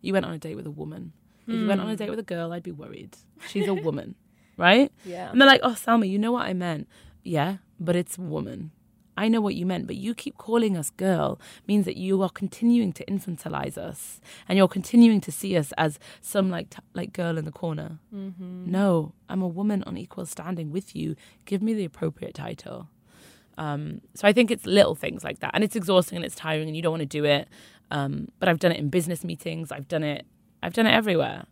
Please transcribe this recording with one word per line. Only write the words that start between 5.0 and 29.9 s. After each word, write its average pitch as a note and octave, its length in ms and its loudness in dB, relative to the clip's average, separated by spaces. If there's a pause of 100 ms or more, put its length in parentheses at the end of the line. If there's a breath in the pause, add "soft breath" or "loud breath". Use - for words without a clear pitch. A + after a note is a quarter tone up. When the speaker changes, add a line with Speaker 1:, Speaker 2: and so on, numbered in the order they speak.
Speaker 2:
Yeah. F3+ 260 -10
Speaker 1:
And A#3+ 100 4
they're C#4 80 12
like, C4+ 140 8
"Oh, B3+ 80 2 (140)
Salma, A#3 240 4
you G3 100 -2
know A3 140 0
what B3 140 -2
I - 60 -2
meant." F3 340 -4 (360 soft breath)
Yeah, E3+ 340 -2 (240)
but F3 160 0
it's F3 220 -4
woman. D#3 520 -8 (460)
I G#3 120 0
know A3+ 120 4
what G3+ 140 0
you F3 100 -4
meant, F3+ 220 -2
but - 100 -8
you G3+ 180 -6
keep - 220 -12
calling A3 400 0
us D#3 140 -6
girl F#3 480 0 (280 loud breath)
means G3+ 200 4
that - 100 -8
you F#3+ 260 0
are F#3 60 0
continuing A3+ 680 0
to - 120 -14
infantilize E3 720 -6
us - 420 -12 (280 loud breath)
and F#3 100 2
you're F#3+ 100 8
continuing A3+ 540 6
to - 100 -10
see F#3+ 240 -2
us D3+ 220 0
as D3+ 200 0 (220 loud breath)
some, F#3+ 300 0
like, E3+ 200 -6
t-, - 80 -20 (160)
like, - 200 -8
girl E3+ 240 -2
in D#3 80 -6
the D#3 60 -10
corner. D#3+ 460 -8 (160)
Speaker 2:
Mm-hmm. F3+ 560 -10
Speaker 1:
No, F3+ 420 2 (160)
I'm F#3+ 140 -4
a F3+ 60 -2
woman G3 360 -2
on F3+ 120 -8
equal F3+ 300 -10
standing E3 440 -8
with F#3 240 -8
you. D#3 200 -6 (320 soft breath)
Give F#3+ 160 -2
me A3 120 0
the G#3 120 -2
appropriate - 480 -6
title. - 540 -12 (680 soft breath)
Um, D3+ 420 -6 (140)
so - 140 2
I G#3+ 40 8
think A#3 180 6
it's - 160 -4
little F#3+ 280 6
things - 300 -8
like - 160 -8
that. - 140 -6
And - 100 2
it's G#3 120 -4
exhausting F#3 400 2
and E3+ 80 -6
it's - 120 -8
tiring D#3 320 -4
and D#3 80 -6
you E3 60 -4
don't D#3+ 100 2
wanna D#3+ 140 -4
do D3 180 -4
it. C#3+ 240 2 (420 loud breath)
Um, C#3+ 380 -4 (100)
but F#3 100 2
I've E3 100 4
done E3+ 140 4
it - 60 -2
in D3 100 -2
business E3+ 360 -2
meetings. E3 480 -8
I've C#3 160 -12
done D#3+ 140 -2